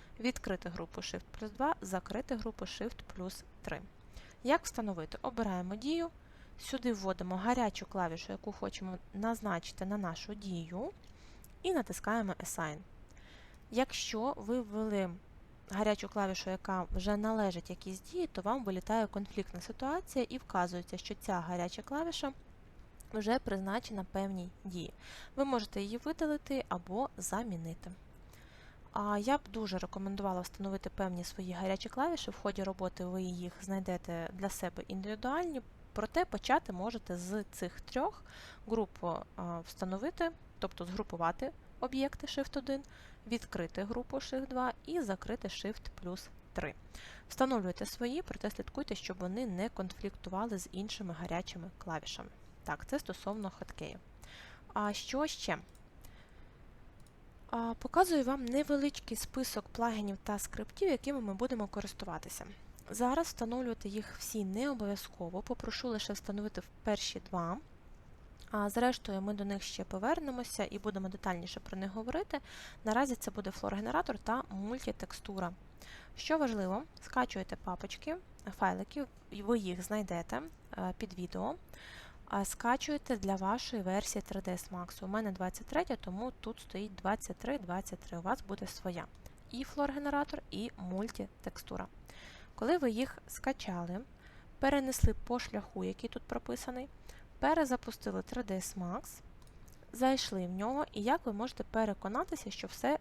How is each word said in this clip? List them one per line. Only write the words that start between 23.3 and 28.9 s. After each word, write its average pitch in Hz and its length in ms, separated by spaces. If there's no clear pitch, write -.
призначена 196 720
певній 190 380
дії. 175 280
Ви 269 80
можете 226 360
її 202 160
видалити 294 720
або 185 480
замінити. 180 720